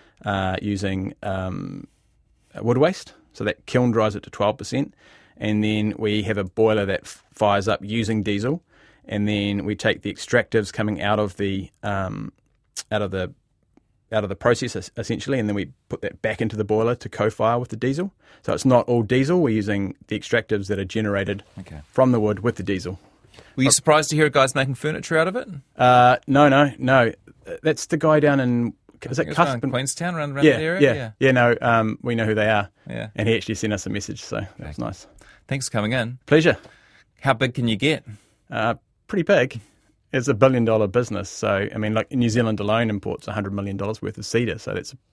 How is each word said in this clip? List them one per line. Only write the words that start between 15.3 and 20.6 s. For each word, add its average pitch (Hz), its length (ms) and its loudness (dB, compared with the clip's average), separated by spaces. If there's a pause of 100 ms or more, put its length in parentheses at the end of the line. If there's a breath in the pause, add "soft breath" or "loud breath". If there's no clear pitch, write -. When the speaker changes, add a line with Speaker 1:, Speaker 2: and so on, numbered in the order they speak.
Speaker 1:
and 107 100 -2
then 104 80 -2
we 101 140 -6 (180)
put - 140 -10
that - 200 -10
back 107 180 -4
into 113 160 -2
the 107 80 -2
boiler 110 320 2
to - 120 -14
co-fire 113 500 0
with 123 120 -6
the 117 60 -8
diesel. 139 360 -4 (300 soft breath)
So - 100 -4
it's 78 120 -4
not 127 240 6
all 120 140 2
diesel. 135 380 2
We're 123 140 2
using 101 400 -2 (140)
the 107 100 -4
extractives 107 500 -2